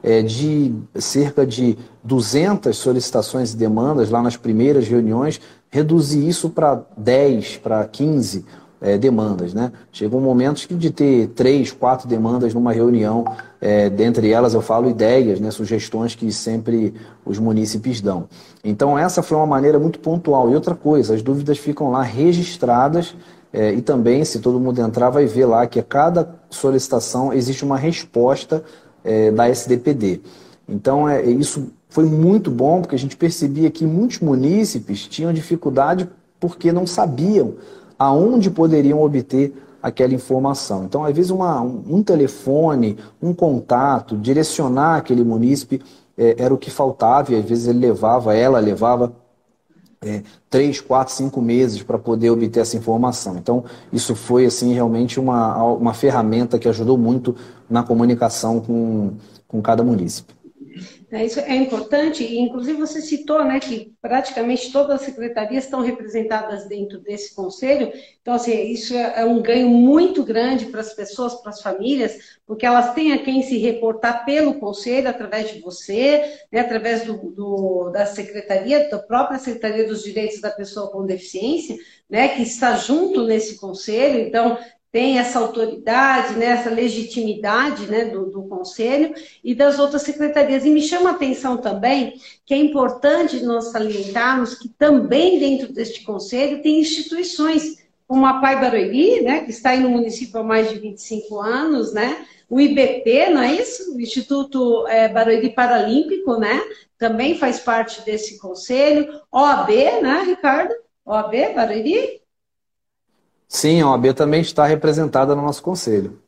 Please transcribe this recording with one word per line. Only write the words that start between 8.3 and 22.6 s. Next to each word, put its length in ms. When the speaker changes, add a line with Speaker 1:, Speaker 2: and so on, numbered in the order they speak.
Speaker 1:
é, 160
demandas, 560
né? 180
Chegou 280
um 40
momento 440
que 60
de 160
ter 400
três, 420
quatro 360
demandas 460
numa 200
reunião, 500
é, 280
dentre 420
elas 240
eu 60
falo 280
ideias, 500
né, 120
sugestões 640
que 160
sempre 640
os 140
munícipes 640
dão. 260
Então, 340
essa 240
foi 160
uma 80
maneira 320
muito 220
pontual. 500
E 60
outra 180
coisa, 400
as 80
dúvidas 380
ficam 320
lá 100
registradas, 1120